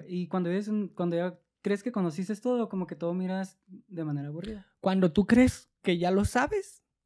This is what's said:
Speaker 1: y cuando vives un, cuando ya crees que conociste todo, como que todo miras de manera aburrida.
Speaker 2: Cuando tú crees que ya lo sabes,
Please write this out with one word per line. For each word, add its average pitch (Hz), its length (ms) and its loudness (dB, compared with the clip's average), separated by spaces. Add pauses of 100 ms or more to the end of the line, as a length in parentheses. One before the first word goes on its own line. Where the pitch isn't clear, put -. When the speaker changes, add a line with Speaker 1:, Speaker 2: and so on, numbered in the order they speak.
Speaker 1:
y 180 220 -6
cuando 180 220 -2
vives 202 180 -2
un, 208 220 -2
cuando 175 260 -2
ya 175 240 -2 (220)
crees 202 220 -2
que 240 100 -6
conociste 185 420 -2
todo, 240 320 -2
como 185 180 -4
que 160 120 -8
todo 170 160 -2
miras 185 540 -4
de 180 360 -12
manera 143 240 -4
aburrida. 190 400 -10 (140)
Speaker 2:
Cuando 185 320 4
tú 202 120 4
crees 240 440 4 (120)
que 175 160 2
ya 175 140 2
lo 196 140 4
sabes, 294 560 -2 (240)